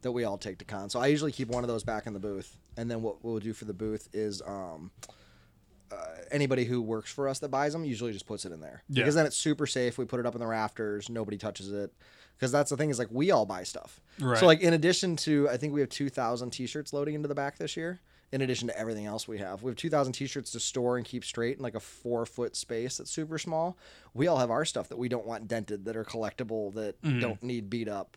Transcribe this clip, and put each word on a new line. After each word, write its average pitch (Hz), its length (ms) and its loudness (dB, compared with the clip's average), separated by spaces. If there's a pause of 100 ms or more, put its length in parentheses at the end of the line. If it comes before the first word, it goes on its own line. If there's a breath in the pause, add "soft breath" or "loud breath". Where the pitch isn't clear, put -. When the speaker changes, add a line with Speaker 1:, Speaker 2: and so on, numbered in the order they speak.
Speaker 1:
that 127 80 0
we 120 120 0
all 101 140 0
take 95 220 -6
to - 60 -16
con. 101 240 -8
So 120 100 -2
I 131 80 4
usually 147 240 4
keep 127 180 -4
one 123 140 0
of 123 40 -2
those 113 160 0
back 110 220 -4
in 110 80 -6
the 101 60 -6
booth, 98 380 -6 (200)
and 117 140 -4
then 117 100 -2
what 110 220 -4
we'll 113 160 -2
do 107 140 -4
for 107 120 -12
the 107 80 -6
booth 107 400 -4
is, 101 320 -2
um, 92 460 -10 (1000 loud breath)
uh, 101 40 -12 (360)
anybody 135 320 4
who 120 180 2
works 110 300 -2
for 139 160 -2
us 135 120 -2
that 147 100 -4
buys 143 260 2
'em 165 80 -4
usually 120 300 -4
just 95 120 -10
puts 104 200 -8
it 90 80 -10
in 80 80 -12
there. 73 260 -14
Speaker 2:
Yeah. 127 160 2
Speaker 1:
Because 147 120 6
then 160 100 8
it's 143 100 -2
super 147 320 2
safe. 123 300 2
We 127 80 0
put 123 160 -2
it 120 40 0
up 120 100 0
in 117 40 -6
the 117 80 -2
rafters. 107 600 -2
Nobody 107 280 -4
touches 98 320 -6
it. 101 220 -4 (480 loud breath)
'Cause 131 100 2
that's 143 200 4
the 139 80 -2
thing 151 120 2
is, 127 80 0
like, 117 140 -2
we 139 180 2
all 123 160 8
buy 92 180 -6
stuff. - 360 -12 (180 loud breath)
Speaker 2:
Right. 127 200 4
Speaker 1:
So, 185 80 10
like, 160 160 12
in 170 120 8
addition 170 440 4
to, 147 320 4
I 123 80 0
think 143 160 -2
we 147 80 2
have 127 80 2
two 143 200 -2
thousand 123 420 -2
t-shirts 143 420 -6
loading 143 220 0
into 151 120 -2
the 143 80 -2
back 139 220 -4
this 156 180 -6
year. 170 240 -6 (320 soft breath)
In 135 80 0
addition 123 300 0
to 104 100 -4
everything 110 260 -2
else 104 220 -6
we 98 120 -6
have, 98 240 -6
we 127 60 -2
have 117 60 -4
two 165 140 -4
thousand 139 240 4
t-shirts 135 380 -6
to 117 100 -6
store 123 340 2
and 120 100 -2
keep 123 200 -8
straight 120 320 -2
in, - 60 -10
like, 113 120 -6
a 110 60 -6
four-foot 117 760 -4
space 120 420 -4
that's - 140 -10
super 160 260 -4
small. 165 400 -2 (360 loud breath)
We 139 140 2
all 165 100 6
have 123 120 4
our 123 140 2
stuff 131 240 -2
that - 100 -10
we 123 120 -2
don't 117 180 -2
want 113 220 -8
dented, 104 340 -2
that 110 140 -4
are 110 80 -4
collectible, 110 680 -4
that 107 260 -6
Speaker 2:
Mm-hmm. 135 180 2
Speaker 1:
don't 117 240 -2
need 117 260 -4
beat 113 200 -2
up. 98 280 -6